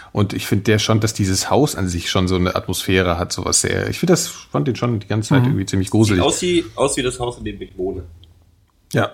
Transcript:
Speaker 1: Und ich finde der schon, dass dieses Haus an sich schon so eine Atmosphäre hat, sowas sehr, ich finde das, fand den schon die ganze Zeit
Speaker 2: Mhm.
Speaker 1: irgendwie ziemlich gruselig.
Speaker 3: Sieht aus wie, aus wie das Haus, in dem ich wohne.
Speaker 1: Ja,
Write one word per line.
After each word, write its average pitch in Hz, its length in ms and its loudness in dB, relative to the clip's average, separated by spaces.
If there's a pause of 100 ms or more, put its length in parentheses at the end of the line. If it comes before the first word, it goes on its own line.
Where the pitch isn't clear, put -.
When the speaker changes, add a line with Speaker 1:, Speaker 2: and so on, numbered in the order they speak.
(140)
Speaker 1:
Und 101 180 0
ich - 160 -6
finde 104 180 0
der 107 140 4
schon, 110 220 2
dass 110 120 0
dieses 95 360 0
Haus 127 260 2
an 92 140 -2
sich 85 200 -4
schon 92 200 2
so 92 60 2
eine 90 200 0
Atmosphäre 92 640 0
hat, 87 160 -4
sowas - 280 -2
sehr, 95 280 -2
ich - 100 -6
finde 180 140 4
das, - 140 2
fand - 400 -4
den 113 100 0
schon 120 240 -2
die - 60 -12
ganze 107 220 -2
Zeit 135 120 6
Speaker 2:
Mhm. 123 80 4
Speaker 1:
irgendwie 98 160 0
ziemlich 95 240 -2
gruselig. 104 320 4
Speaker 3:
Sieht - 40 2
aus 165 160 0
wie, 175 240 0 (100)
aus 127 220 0
wie 139 40 0
das 123 180 -4
Haus, 120 200 -4
in 110 40 -12
dem 101 180 -10
ich 92 160 -14
wohne. 92 260 -6 (880)
Speaker 1:
Ja, 107 200 0